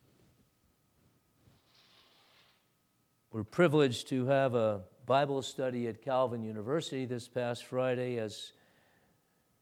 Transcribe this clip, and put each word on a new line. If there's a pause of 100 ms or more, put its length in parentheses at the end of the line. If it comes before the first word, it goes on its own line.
(3250)
were
privileged
to
have
a (240)
Bible
study
at
Calvin
University
this
past
Friday,
as (1120)